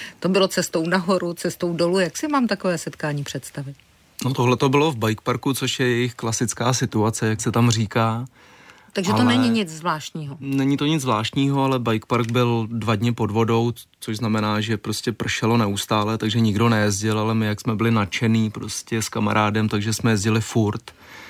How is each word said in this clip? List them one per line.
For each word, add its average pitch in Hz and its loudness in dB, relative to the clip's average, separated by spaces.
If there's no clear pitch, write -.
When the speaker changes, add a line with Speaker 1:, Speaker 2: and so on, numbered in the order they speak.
Speaker 1:
To 175 -2
bylo 190 4
cestou 170 -2
nahoru, 175 0
cestou 175 -4
dolů. 170 2
Jak 175 -2
si 311 -4
mám 277 2
takové 190 -2
setkání 147 -6
představit? 139 -10
Speaker 2:
No, 131 0
tohle 123 4
to 143 2
bylo 147 4
v 123 -6
bike 110 0
parku, 127 -2
což - -4
je 127 2
jejich 120 0
klasická 117 -2
situace, 110 0
jak 110 0
se 117 -2
tam 120 4
říká. 113 0
Speaker 1:
Takže 190 -2
to 220 2
Speaker 2:
Ale 240 4
Speaker 1:
není 240 4
nic 214 0
zvláštního. 156 -6
Speaker 2:
Není 139 2
to 143 0
nic 156 0
zvláštního, 135 0
ale 135 2
bike 113 0
park 120 0
byl 117 2
dva 113 0
dny 120 0
pod 113 0
vodou, 117 2
což 110 -6
znamená, 107 0
že 110 -2
prostě - -4
pršelo 110 0
neustále, 107 0
takže 110 0
nikdo 110 4
nejezdil, 107 2
ale 110 0
my, 110 0
jak 107 -4
jsme 110 -2
byli 113 2
nadšený 110 2
prostě 110 -6
s - -6
kamarádem, 107 0
takže 107 -2
jsme 113 0
jezdili 107 2
furt. 104 0